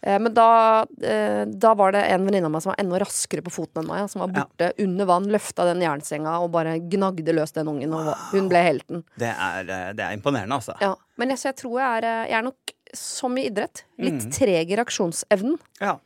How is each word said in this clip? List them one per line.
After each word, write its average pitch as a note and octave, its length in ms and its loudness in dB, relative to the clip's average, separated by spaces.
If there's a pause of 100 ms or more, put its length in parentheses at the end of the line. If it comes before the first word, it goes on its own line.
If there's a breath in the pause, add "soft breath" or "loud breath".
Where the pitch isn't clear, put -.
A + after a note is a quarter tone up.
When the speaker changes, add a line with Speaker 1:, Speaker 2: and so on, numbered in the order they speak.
Speaker 1:
Eh, G3+ 160 2
men A3+ 140 2
da, A3+ 520 6 (160)
eh, G#3 440 0
da G#3+ 280 4
var G3+ 180 6
det G3+ 200 2
en F#3+ 140 2
venninne G3 200 2
av D#3 60 0
meg D#3+ 100 -2
som F#3+ 100 -2
var - 80 -4
enda F#3 200 0
raskere - 420 -4
på F3 100 -10
foten D#3+ 320 -6
enn E3 40 -6
meg, E3 120 -4
ja, G3+ 80 -4
som F#3+ 140 -8
var F#3 80 -4
Speaker 2:
Ja. F3+ 160 -2
Speaker 1:
borte F3 340 -2
under G3 260 0
vann, F3+ 200 4
løfta G3+ 400 0
den F3 160 2
jernsenga D#3 600 -2
og F3 100 -2
bare E3 280 0
gnagde F3 540 0
løs D#3 200 0
den D#3 140 -2
ungen, D3 260 -4
og D#3+ 220 -2 (160)
hun G3 160 2
ble F3+ 160 4
helten. E3 400 -2 (140)
Speaker 2:
Det A#2 180 -2
er, F2+ 320 -4
eh, F#2+ 260 -6
det A2 120 -10
er F2+ 120 -6
imponerende, A#2 360 -2
altså. C3 260 -6
Speaker 1:
Ja. G3 160 0 (220)
Men B3 120 -2
jeg, C4 100 -2
så - 120 -12
jeg C4 60 -10
tror B3 220 -6
jeg A#3 240 -2
er, - 20 -4
eh, A3+ 240 -4
jeg A3+ 100 0
er A3 40 -4
nok, C4 120 -6 (380)
som - 440 -6
i C4+ 120 -2
idrett, - 340 -6 (160)
litt D3+ 240 -2
Speaker 2:
Mm. A#2 80 -8
Speaker 1:
treg E3+ 400 2
i G3+ 60 0
reaksjonsevnen. G#3+ 800 0 (240)
Speaker 2:
Ja. G3 240 -2